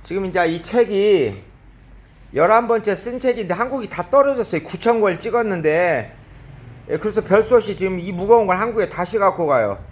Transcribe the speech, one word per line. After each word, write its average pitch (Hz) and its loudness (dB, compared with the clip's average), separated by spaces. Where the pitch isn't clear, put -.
지금 190 -6
이제 180 0
이 165 -2
책이 196 2
열한 214 2
번째 208 0
쓴 240 -10
책인데 233 -2
한국이 240 -6
다 175 -8
떨어졌어요. 262 2
구천 226 0
권을 185 0
찍었는데. 175 0
예, 147 -2
그래서 214 -2
별 208 2
수 240 4
없이 208 0
지금 185 -4
이 180 -8
무거운 202 4
걸 185 2
한국에 220 -2
다시 175 -6
갖고 180 2
가요. 113 0